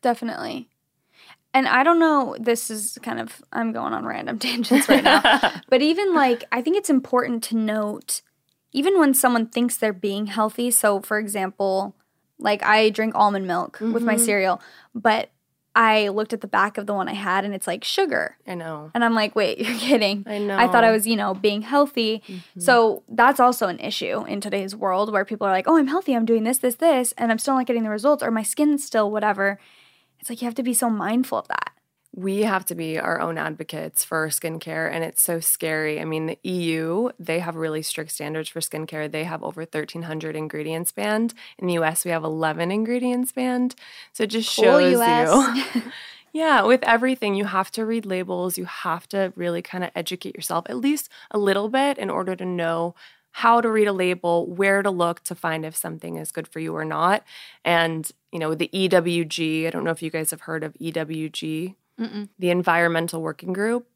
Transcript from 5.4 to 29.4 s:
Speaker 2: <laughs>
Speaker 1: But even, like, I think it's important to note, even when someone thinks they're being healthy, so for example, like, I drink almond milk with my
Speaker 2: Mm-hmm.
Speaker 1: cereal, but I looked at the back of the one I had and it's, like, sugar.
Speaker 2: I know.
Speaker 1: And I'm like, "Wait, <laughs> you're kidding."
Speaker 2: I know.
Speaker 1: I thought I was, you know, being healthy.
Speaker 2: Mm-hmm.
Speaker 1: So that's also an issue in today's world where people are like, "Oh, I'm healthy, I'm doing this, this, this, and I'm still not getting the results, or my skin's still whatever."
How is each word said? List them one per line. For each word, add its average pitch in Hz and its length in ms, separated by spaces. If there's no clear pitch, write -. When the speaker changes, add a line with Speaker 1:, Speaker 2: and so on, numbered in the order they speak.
Speaker 2:
<laughs> - 80
Speaker 1:
But 262 120
even, 349 320
like, 254 380
I 247 80
think 320 160
it's 403 140
important 247 540
to 226 120
note, 214 640
even 349 260
when 285 160
someone 240 320
thinks 240 300
they're 220 180
being 202 320
healthy, 214 440
so 202 300
for 214 180
example, 196 760
like, 208 240
I 220 280
drink 220 240
almond 202 320
milk 175 340
with 226 220
my 226 120
Speaker 2:
Mm-hmm. 233 100
Speaker 1:
cereal, 202 360
but 220 360
I 214 340
looked 214 240
at 214 100
the 214 40
back 202 300
of 208 100
the 208 80
one 190 140
I - 60
had 196 300
and 202 100
it's, 190 120
like, 196 160
sugar. - 540
Speaker 2:
I 185 80
know. 160 400
Speaker 1:
And 240 100
I'm 226 100
like, 214 200
"Wait, - 240
<laughs> 226 60
you're 226 140
kidding." 214 480
Speaker 2:
I 208 120
know. 202 200
Speaker 1:
I 240 100
thought 233 160
I 226 80
was, 220 140
you 226 100
know, 202 180
being 208 280
healthy. 233 680
Speaker 2:
Mm-hmm. 185 320
Speaker 1:
So 226 480
that's 254 320
also 247 280
an 175 120
issue - 460
in 202 140
today's 196 360
world 202 360
where 196 120
people 208 220
are 190 60
like, 190 160
"Oh, 330 100
I'm 285 100
healthy, 302 260
I'm 226 120
doing 226 180
this, 247 140
this, 247 180
this, 269 400
and 233 160
I'm 226 60
still 269 180
not 254 100
getting 233 180
the 214 60
results, 262 320
or - 80
my 220 120
skin's 294 420
still 214 260
whatever." 202 480